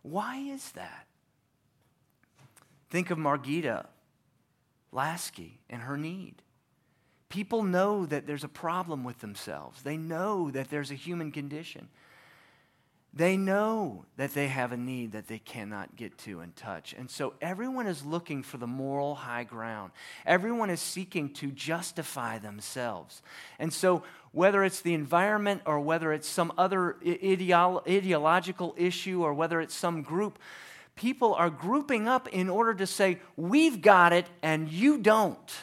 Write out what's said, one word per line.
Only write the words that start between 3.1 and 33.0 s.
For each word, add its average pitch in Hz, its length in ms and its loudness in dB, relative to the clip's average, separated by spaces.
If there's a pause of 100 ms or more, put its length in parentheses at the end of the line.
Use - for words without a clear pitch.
Margita 143 680 0 (1040)
Lasky 135 800 -6
and 117 140 -12
her 139 120 -8
need. 165 460 -10 (880)
People 214 340 -2
know 190 440 4
that 143 200 -2
there's 147 160 -4
a 143 60 -10
problem 170 560 -4
with 120 140 -8
themselves. 80 640 -12
They 143 120 -4
know 165 560 -2
that 131 180 -4
there's 143 220 -4
a 139 40 -8
human 160 360 -6
condition. 147 560 -10 (1200)
They 185 260 2
know 196 680 0 (120)
that 135 180 -4
they 143 140 0
have 127 220 -2
a 123 60 -6
need 123 360 -6
that 107 140 -12
they 113 120 -10
cannot 104 560 -12
get 107 240 -12
to 92 220 -12
and 85 140 -16
touch. 90 400 -12
And 127 140 -14
so - 320 -6
everyone 226 460 -6
is 147 180 -6
looking 156 380 -6
for - 140 -12
the 120 100 -6
moral 139 480 -4
high 120 300 -6
ground. 110 480 -10 (340)
Everyone 214 420 2
is 170 100 -2
seeking 180 540 -4
to 143 180 -8
justify 139 840 -6
themselves. 104 880 -8 (340)
And 160 160 -2
so 180 300 4 (280)
whether 196 320 6
it's 185 180 0
the 170 120 0
environment 190 720 2
or 151 140 2
whether 160 340 0
it's 147 140 -4
some 170 280 -2
other 185 480 2
i-, 170 200 0
ideolo-, 180 640 4
ideological 175 920 2
issue 175 460 0
or 147 100 2
whether 165 260 0
it's 160 140 -4
some 170 300 -2
group, 175 340 -2 (580)
people 226 380 2
are 170 160 4
grouping 220 580 0
up 254 200 2
in 185 200 0
order 220 280 2
to 190 100 0
say, 185 340 2 (160)